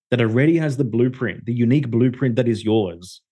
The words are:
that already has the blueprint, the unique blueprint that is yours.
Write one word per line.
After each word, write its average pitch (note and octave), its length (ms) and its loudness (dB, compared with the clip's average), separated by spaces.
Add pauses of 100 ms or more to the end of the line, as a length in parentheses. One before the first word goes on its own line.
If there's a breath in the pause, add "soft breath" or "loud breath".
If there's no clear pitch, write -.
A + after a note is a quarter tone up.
(120)
that B2 100 2
already C3 360 2
has D3+ 200 -2
the C#3 80 0
blueprint, A#2+ 600 -2
the A#2 80 -4
unique A#2+ 380 2
blueprint B2 460 0
that A#2+ 100 0
is G#2+ 160 -2
yours. F#2+ 580 -2 (100)